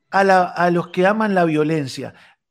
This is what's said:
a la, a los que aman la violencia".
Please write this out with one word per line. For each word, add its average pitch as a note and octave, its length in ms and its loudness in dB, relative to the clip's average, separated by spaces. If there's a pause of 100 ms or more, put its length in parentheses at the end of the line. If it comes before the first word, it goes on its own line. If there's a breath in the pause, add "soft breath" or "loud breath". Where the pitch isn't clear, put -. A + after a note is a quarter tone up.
(100)
a F#3+ 120 2
la, F#3+ 220 4
a F3 260 -2
los F3 180 -2
que F3+ 200 0
aman G#3+ 260 0
la F3+ 100 2
violencia". D3+ 720 -4 (360 soft breath)